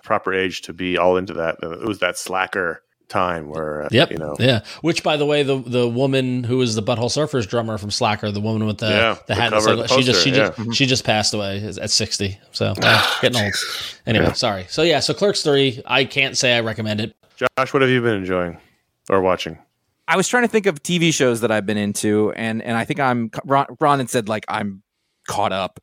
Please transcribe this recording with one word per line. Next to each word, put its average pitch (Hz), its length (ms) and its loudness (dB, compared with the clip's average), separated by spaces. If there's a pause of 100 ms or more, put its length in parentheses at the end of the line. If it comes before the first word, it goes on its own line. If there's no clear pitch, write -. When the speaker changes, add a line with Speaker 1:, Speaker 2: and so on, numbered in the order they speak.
Speaker 1:
proper 98 300 -2
age 92 300 -2
to 90 100 -12
be 90 240 -2
all 90 200 4
into 90 160 -4
that. 80 280 -4
It 85 260 -8
was 101 120 -4
that 90 180 -12
slacker 92 640 -6 (260)
time 87 420 -4
where, 76 340 -6
uh, 76 80 -8
Speaker 2:
Yep. 131 200 2
Speaker 1:
you - 60 -8
know. 76 220 -8
Speaker 2:
Yeah. 117 220 2 (200)
Which, 160 220 -2
by 160 120 0
the 147 120 0
way, 147 160 2
the, 135 180 0
the 123 260 0
woman 127 560 0
who 120 140 0
was 123 180 2
the 110 60 0
Butthole 117 300 -2
Surfers 143 360 0
drummer 113 300 -2
from 101 140 -8
Slacker, 107 400 0
the 101 80 -4
woman 110 260 0
with 104 140 -2
the, 110 100 -4
Speaker 1:
Yeah, 107 240 4
Speaker 2:
the - 140 -10
Speaker 1:
the 104 80 -2
Speaker 2:
hat, 113 160 2
Speaker 1:
cover 107 220 4
of 113 60 0
the 113 100 -4
Speaker 2:
she 131 120 4
just, 117 220 4
she 139 80 2
Speaker 1:
poster, 110 160 4
Speaker 2:
just, 87 120 -8
Speaker 1:
yeah. 117 140 -4
Speaker 2:
she 135 140 2
just 123 160 0
passed 107 320 2
away 101 280 -4
at 104 280 -6
sixty. 101 480 -2 (120)
So, 104 300 -2
uh, 110 360 4
Speaker 1:
<sighs> - 40 -8
Speaker 2:
getting 120 220 2
old. 101 100 -2
Speaker 1:
Jesus. - 420 -8 (120)
Speaker 2:
Anyway, 113 180 4
Speaker 1:
Yeah. - 80 2
Speaker 2:
sorry. 98 360 -2
So - 120 -2
yeah, 156 200 4
so 147 120 0
Clerks - 300 0
three, 139 420 2
I 131 200 2
can't 135 320 -2
say 123 200 4
I 117 40 0
recommend 107 400 -2
it. 107 140 -6 (420)
Speaker 1:
Josh, 131 160 0
what 139 100 2
have 127 80 6
you 127 100 4
been 117 140 2
enjoying 90 420 -2 (520)
or 95 120 4
watching? 87 360 0 (500)
Speaker 3:
I 165 100 2
was 190 100 2
trying 247 160 2
to 226 60 2
think 214 160 2
of 175 160 0
T 175 160 0
V 165 140 4
shows 123 300 2
that 113 100 2
I've 104 160 0
been 104 100 0
into, 104 580 2
and, 113 280 -4
and 117 120 -2
I 117 100 0
think - 140 -4
I'm 123 300 0
ca-, - 160 -12
Ron, 139 200 4 (140)
Ron 143 200 4
had 123 100 -4
said, 117 200 0
like, 110 180 -2
I'm 104 340 -4 (460)
caught 104 240 -2
up, 95 320 -4